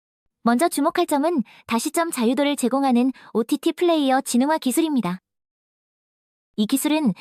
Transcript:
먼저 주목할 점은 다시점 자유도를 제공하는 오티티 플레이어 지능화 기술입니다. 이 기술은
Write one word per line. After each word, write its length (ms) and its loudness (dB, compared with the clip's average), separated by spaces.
먼저 240 2
주목할 360 0
점은 380 0
다시점 440 -2
자유도를 460 0
제공하는 560 0
오티티 380 -2
플레이어 500 2
지능화 340 0
기술입니다. 640 -2
이 100 0
기술은 540 0